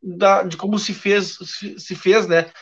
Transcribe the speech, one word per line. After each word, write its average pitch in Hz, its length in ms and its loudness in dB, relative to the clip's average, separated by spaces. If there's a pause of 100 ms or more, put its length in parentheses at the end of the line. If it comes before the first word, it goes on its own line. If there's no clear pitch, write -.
da, 190 400 2
de 175 140 -8
como 208 200 -2
se 202 160 -6
fez, 196 440 -2
se, - 420 -14
se 180 160 -12
fez, 190 320 2
né? 165 240 2 (100)